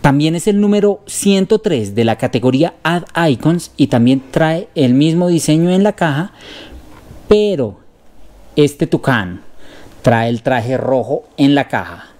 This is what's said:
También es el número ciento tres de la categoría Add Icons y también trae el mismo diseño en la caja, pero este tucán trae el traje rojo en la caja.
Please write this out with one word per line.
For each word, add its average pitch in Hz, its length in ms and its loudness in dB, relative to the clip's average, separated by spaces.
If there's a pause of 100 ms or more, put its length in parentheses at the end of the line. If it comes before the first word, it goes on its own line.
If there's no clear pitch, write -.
También 147 320 2
es 170 140 -4
el 202 120 2
número 202 460 2
ciento 196 540 0
tres 110 340 -2
de 110 100 0
la 220 140 0
categoría 127 640 0
Add 170 220 -2 (260)
Icons 156 480 -2
y 143 100 2
también 127 440 2
trae 160 420 -2
el 127 220 2
mismo 160 320 2
diseño 165 420 2
en 185 140 2
la 208 100 2
caja, 160 400 -2 (960)
pero 196 480 -2 (800)
este 147 300 0
tucán 110 540 -2 (600)
trae 117 280 2
el 120 120 -4
traje 127 360 -2
rojo 127 480 -2 (120)
en 143 180 4
la 139 120 0
caja. 92 400 -8 (120)